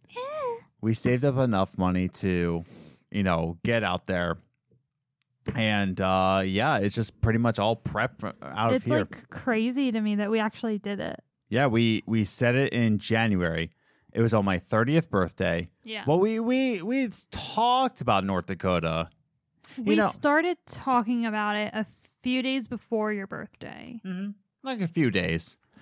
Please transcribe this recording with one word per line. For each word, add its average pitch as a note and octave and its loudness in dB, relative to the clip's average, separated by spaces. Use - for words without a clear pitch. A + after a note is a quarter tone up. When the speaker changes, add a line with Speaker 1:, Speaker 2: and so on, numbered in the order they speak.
Speaker 1:
Yeah. - -10
Speaker 2:
We A2+ 0
saved B2 0
up C3+ 0
enough A2 0
money F2+ 2
to, F2 -2
you G2+ -2
know, E2+ 0
get A#2 0
out F2+ -2
there. F2 -2
And, G2+ 0
uh, F#2+ 4
yeah, G#2+ 2
it's G2+ 0
just - -4
pretty A2+ 2
much A#2 2
all G#2+ 2
prep - -4
for, G#2 -8
out G#2 0
Speaker 1:
It's, B3+ 0
Speaker 2:
of - -2
here. - 4
Speaker 1:
like, - -8
crazy B3 -2
to A3 -2
me G#3+ 0
that G#3 -2
we A3+ 2
actually A3 -2
did G3+ -6
it. - -8
Speaker 2:
Yeah, B2 2
we, A2+ 4
we A2 2
said A#2+ 2
it C3+ 2
in A2+ 4
January. F2+ 0
It - 0
was A#2 4
on G#2 4
my F#2+ 2
thirtieth B2 2
birthday. F2 0
Speaker 1:
Yeah. A3 -10
Speaker 2:
Well, E3 4
we, A3 2
we, B3 0
we A#3+ -2
talked B3 0
about G#2 2
North F#2+ 0
Dakota. E2 0
You C4 -8
Speaker 1:
We G#3+ 4
Speaker 2:
know D#4 4
Speaker 1:
started D#4+ 0
talking A#3+ -2
about G#3 -2
it G#3 -4
a G#3+ -4
few B3+ 0
days C4 -2
before G#3+ -4
your G3 -6
birthday. - -12
Speaker 2:
Mm-hmm. F#3+ -6
Like, C4 -6
a F3 0
few D3+ 2
days. E2+ -2